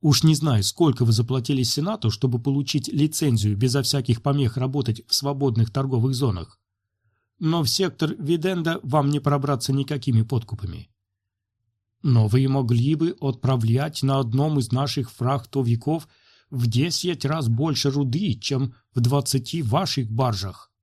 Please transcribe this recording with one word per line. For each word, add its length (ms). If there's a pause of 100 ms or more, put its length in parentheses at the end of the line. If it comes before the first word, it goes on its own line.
Уж 220
не 120
знаю, 300
сколько 400
вы 80
заплатили 500
Сенату, 480
чтобы 300
получить 480
лицензию 680
безо 260
всяких 400
помех 340
работать 500
в 80
свободных 560
торговых 440
зонах. 460 (760)
Но 240
в 60
сектор 500
Виденда 640
вам 280
не 100
пробраться 520
никакими 500
подкупами". 680 (1120)
"Но 240
вы 220
могли 460
бы 260
отправлять 800
на 160
одном 400
из 140
наших 400
фрахтовиков 960 (420)
в 160
десять 580
раз 240
больше 420
руды, 440
чем 400 (200)
в 60
двадцати 600
ваших 480
баржах". 640 (100)